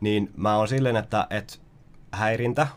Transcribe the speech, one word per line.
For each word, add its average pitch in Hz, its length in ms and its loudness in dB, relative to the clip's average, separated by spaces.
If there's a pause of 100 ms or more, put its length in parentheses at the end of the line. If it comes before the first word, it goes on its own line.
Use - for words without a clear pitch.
niin 104 360 2
mä 107 200 2
oon 107 120 2
silleen, 127 280 2
että, 107 340 0
että 104 240 -6 (580)
häirintä, 113 540 0 (100)